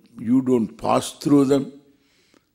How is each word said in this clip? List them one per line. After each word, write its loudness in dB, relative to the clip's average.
you 0
don't -2
pass -2
through 2
them, -2